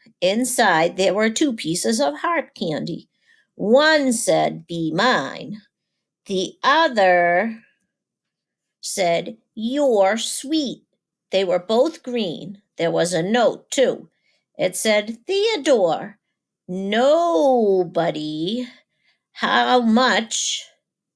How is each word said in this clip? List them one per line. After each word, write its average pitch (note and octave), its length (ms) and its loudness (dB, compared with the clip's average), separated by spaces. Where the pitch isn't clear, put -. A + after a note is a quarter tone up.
Inside, F#3+ 760 2
there F#3 180 2
were A3 160 2
two C4+ 220 0
pieces A3 480 -2
of D4 180 -2
heart D#4+ 360 -4
candy. D#3+ 540 -8
One C#4 580 4
said, D#3+ 540 0
"Be E3 260 -4
mine." F#3+ 720 -2
The F#3+ 380 -6
other A3 1000 2
said, F3 500 -2
"You're A3+ 600 2
sweet." C4 680 -6
They G3 140 0
were F3+ 140 0
both A#3+ 440 0
green. G3+ 600 -8
There E3 140 -2
was E3 220 0
a E3 100 0
note, G#3 480 0
too. - 380 0
It F#3 200 -4
said, G#3+ 500 -2
"Theodore, C#4+ 920 0
nobody, G3+ 2000 0
how A#3+ 480 0
much A3+ 840 0